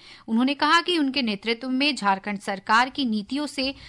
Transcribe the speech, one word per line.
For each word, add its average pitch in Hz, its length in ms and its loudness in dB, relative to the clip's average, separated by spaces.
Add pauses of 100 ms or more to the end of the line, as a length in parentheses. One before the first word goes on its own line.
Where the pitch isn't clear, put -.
(280)
उन्होंने 247 260 2
कहा 302 260 4
कि 349 180 0
उनके 277 240 0
नेतृत्व 226 480 -4
में 262 260 0
झारखंड 202 420 0
सरकार 220 520 0
की 269 140 -4
नीतियों 233 420 -2
से 269 280 -4 (140)